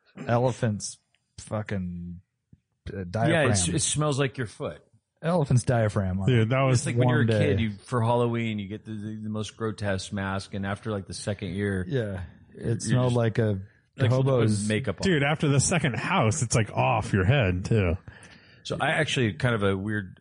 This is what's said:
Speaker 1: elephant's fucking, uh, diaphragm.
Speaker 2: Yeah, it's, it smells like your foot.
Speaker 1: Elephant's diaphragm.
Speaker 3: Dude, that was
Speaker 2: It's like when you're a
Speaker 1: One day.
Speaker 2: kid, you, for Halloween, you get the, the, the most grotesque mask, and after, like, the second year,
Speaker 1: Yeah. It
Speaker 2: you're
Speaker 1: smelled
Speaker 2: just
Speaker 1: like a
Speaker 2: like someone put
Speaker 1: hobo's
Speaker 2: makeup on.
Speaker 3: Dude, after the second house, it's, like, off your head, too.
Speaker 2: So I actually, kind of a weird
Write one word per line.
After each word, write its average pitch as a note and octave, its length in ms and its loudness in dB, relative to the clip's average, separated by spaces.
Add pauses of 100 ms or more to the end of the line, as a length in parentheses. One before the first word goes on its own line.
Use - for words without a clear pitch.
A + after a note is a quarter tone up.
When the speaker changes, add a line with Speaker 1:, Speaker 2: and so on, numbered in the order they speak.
(280)
Speaker 1:
elephant's A#2 680 -2 (420)
fucking, F2+ 800 -8 (720)
uh, F#2+ 180 -8
diaphragm. A2 200 0 (160)
Speaker 2:
Yeah, A#2+ 60 2
it's, F#2+ 160 0
it F2 140 -2
smells D3 380 0
like C#3 180 -2
your A#2+ 100 -4
foot. F2 340 -10 (400)
Speaker 1:
Elephant's D3+ 420 2
diaphragm. G2+ 600 0
Speaker 3:
Dude, A2+ 260 4
that C3 100 2
was C3 180 4
Speaker 2:
It's - 60 -4
like A#2+ 100 -2
when B2 140 4
you're B2 120 4
a A#2 40 4
Speaker 1:
One - 20 2
day. A2 200 4
Speaker 2:
kid, G2+ 120 2
you, A2 120 0 (140)
for B2 180 -2
Halloween, A#2 560 0
you G2 80 -6
get G#2+ 180 -10
the, A2 60 -12
the, G#2+ 320 -8
the G#2+ 60 -8
most G#2+ 280 -6
grotesque G2+ 560 -4
mask, G2 400 -4
and G2 120 -6
after, G2+ 260 -6
like, G2 160 -6
the F#2 60 -12
second G2 420 -6
year, G2 320 -2
Speaker 1:
Yeah. G#2 340 -4 (320)
It - 120 -14
Speaker 2:
you're A2+ 140 0
Speaker 1:
smelled B2 300 2
Speaker 2:
just A#2+ 80 0
Speaker 1:
like A#2 220 2
a G#2 200 2 (380)
Speaker 2:
like A2+ 140 2
someone C3 140 4
put C3+ 60 2
Speaker 1:
hobo's G#2+ 360 2
Speaker 2:
makeup G#2+ 340 0
on. - 20 -4
Speaker 3:
Dude, E3 200 4
after D3+ 240 0
the C#3 120 2
second C#3+ 360 0
house, B2+ 480 0
it's, A#2 120 -4
like, A2 160 2
off A#2+ 420 0
your F#2+ 120 4
head, F#2+ 400 4
too. F#2 320 2 (680)
Speaker 2:
So - 160 -6
I C3 120 0
actually, C3 420 0
kind A#2+ 220 0
of G2+ 80 0
a G2 120 4
weird G2+ 460 -6